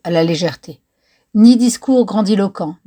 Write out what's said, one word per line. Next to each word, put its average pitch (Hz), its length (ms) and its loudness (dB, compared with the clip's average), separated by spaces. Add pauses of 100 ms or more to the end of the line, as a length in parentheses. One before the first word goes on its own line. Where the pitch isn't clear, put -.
à 175 60 -8
la 170 140 0
légèreté. 165 580 -6 (540)
Ni 226 220 6
discours 247 480 0
grandiloquent, 196 680 -4 (120)